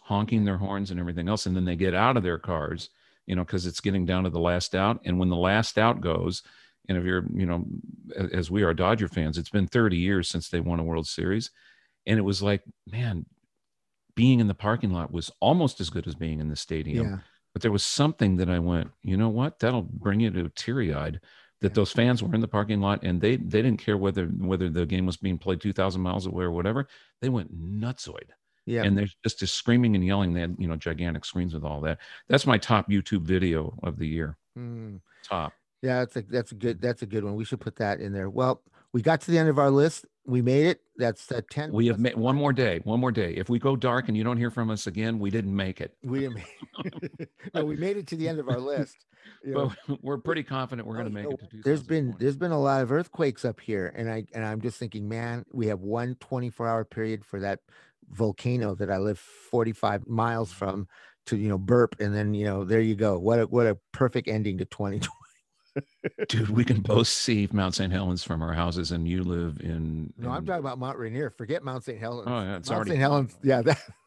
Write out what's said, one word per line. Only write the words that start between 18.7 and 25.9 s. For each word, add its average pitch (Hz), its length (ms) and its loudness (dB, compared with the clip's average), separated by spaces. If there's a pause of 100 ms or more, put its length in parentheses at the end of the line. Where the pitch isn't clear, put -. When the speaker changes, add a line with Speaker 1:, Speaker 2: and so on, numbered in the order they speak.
Speaker 1:
"You 95 160 0
know 113 100 4
what? 120 300 -2
That'll 117 240 2
bring 101 380 0
you 113 100 4
to 90 200 -2
teary-eyed," 78 720 -2 (400)
that 101 100 2
Speaker 2:
Yeah. 98 40 -12
Speaker 1:
those 101 180 4
fans 120 300 4
were 95 120 -2
in 110 80 4
the 113 60 -2
parking 104 340 2
lot 98 200 2
and 90 180 0
they, 113 160 4
they 104 260 2
didn't 117 180 4
care 104 160 0
whether, 95 300 0
whether 90 420 0
the 85 160 0
game 92 220 0
was 87 100 -2
being 92 220 -2
played 92 220 -2
two 101 120 -2
thousand 92 300 0